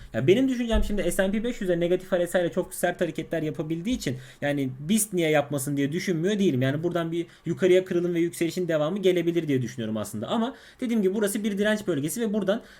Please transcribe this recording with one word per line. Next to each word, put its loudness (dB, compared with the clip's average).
Ya 0
benim 6
düşüncem 2
şimdi 0
S 2
and 0
P -2
beş -4
yüz'e 2
negatif 0
R 2
S 0
I 2
ile 0
çok -4
sert -2
hareketler -4
yapabildiği -4
için -4
yani 0
bist 0
niye 2
yapmasın 0
diye 0
düşünmüyor 0
değilim. 4
Yani 0
buradan -2
bir -4
yukarıya 4
kırılım -2
ve 0
yükselişin -2
devamı 0
gelebilir 2
diye 2
düşünüyorum -4
aslında. -6
Ama -2
dediğim 0
gibi 2
burası 0
bir 0
direnç 0
bölgesi -2
ve -2
buradan, 0